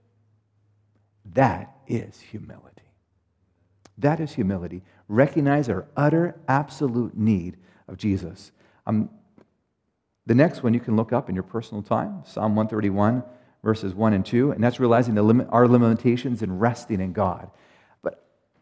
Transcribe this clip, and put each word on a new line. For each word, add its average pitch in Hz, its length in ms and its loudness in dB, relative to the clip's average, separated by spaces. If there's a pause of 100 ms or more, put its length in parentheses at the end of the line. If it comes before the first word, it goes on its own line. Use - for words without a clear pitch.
(1300)
That 107 360 2 (160)
is - 320 -8
humility. - 520 -18 (1300)
That 147 220 0
is 151 120 -8
humility. 92 500 -4 (260)
Recognize 143 600 2
our 92 180 -4 (100)
utter, 160 380 2 (140)
absolute 131 680 -2
need 98 400 0 (320)
of 90 100 -14
Jesus. 92 520 -4 (360)
Um, 107 240 -2 (1120)
the 117 100 2
next 151 280 2
one 117 100 2
you 117 80 0
can 117 160 -2
look 113 160 0
up 117 160 -2
in 98 60 -6
your 92 80 -4
personal 104 400 -8
time, 160 420 -4
Psalm 107 320 -2
one 107 120 0
thirty-one, 104 540 0 (400)
verses 104 320 -2
one 107 200 2
and 95 100 0
two, 127 260 0
and 107 140 -2
that's 120 160 0
realizing 117 340 4
the 104 80 2
limit, 113 280 4
our 120 180 6
limitations 120 760 2
and 92 180 -4
resting 113 400 -2
in 92 120 -4
God. 90 380 -4 (500)
But - 260 -10 (360)